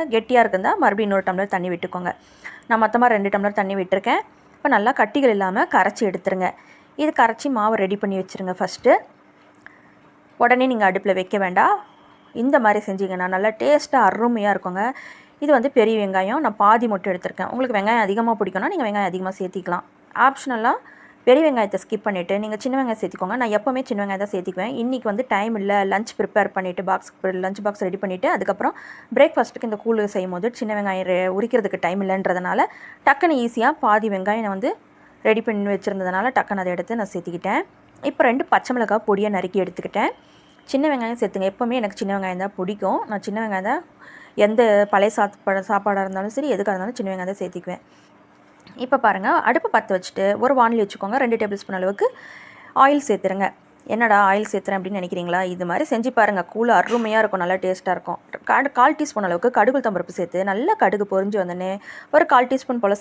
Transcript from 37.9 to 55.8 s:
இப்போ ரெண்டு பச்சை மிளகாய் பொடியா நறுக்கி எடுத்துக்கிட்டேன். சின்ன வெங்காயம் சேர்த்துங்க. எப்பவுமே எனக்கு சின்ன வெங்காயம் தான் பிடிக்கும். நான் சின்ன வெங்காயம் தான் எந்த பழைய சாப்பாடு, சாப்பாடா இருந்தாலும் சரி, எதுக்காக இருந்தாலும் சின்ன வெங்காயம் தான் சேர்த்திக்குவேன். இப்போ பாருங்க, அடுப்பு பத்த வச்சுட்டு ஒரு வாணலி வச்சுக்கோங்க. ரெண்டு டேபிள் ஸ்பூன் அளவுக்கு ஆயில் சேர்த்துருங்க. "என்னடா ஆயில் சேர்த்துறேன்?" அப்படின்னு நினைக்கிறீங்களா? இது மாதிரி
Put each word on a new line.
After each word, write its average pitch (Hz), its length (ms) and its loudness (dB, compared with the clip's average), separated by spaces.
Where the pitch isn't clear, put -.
இப்போ 285 280 0
ரெண்டு 269 220 0
பச்சை 196 240 2
மிளகாய் 214 320 0
பொடியா 208 300 2
நறுக்கி 185 260 -2
எடுத்துக்கிட்டேன். 220 480 -4
சின்ன 277 240 0
வெங்காயம் 233 300 -4
சேர்த்துங்க. 190 300 -2
எப்பவுமே 240 300 -2
எனக்கு 202 200 -6
சின்ன 196 140 -2
வெங்காயம் 185 300 -4
தான் 202 140 -10
பிடிக்கும். 208 400 -2
நான் 202 180 -6
சின்ன 208 160 -6
வெங்காயம் 196 280 -4
தான் 330 100 -4
எந்த 220 140 2
பழைய 208 300 4
சாப்பாடு, 196 420 -2
சாப்பாடா 202 340 0
இருந்தாலும் 190 320 -6
சரி, 285 180 -2
எதுக்காக 202 200 0
இருந்தாலும் 220 240 -8
சின்ன 196 120 -6
வெங்காயம் 185 220 -6
தான் 196 100 -10
சேர்த்திக்குவேன். 180 400 -10
இப்போ 262 200 0
பாருங்க, 196 260 2
அடுப்பு 330 240 2
பத்த 220 220 0
வச்சுட்டு 185 300 -4
ஒரு 262 160 4
வாணலி 233 240 4
வச்சுக்கோங்க. 202 400 -4
ரெண்டு 226 180 0
டேபிள் 208 200 -4
ஸ்பூன் 196 180 -10
அளவுக்கு 196 280 -2
ஆயில் 285 260 4
சேர்த்துருங்க. 190 380 0
"என்னடா 220 320 2
ஆயில் 208 220 0
சேர்த்துறேன்?" 196 280 -4
அப்படின்னு 190 220 -6
நினைக்கிறீங்களா? 175 400 -4
இது 180 160 -8
மாதிரி 196 200 -2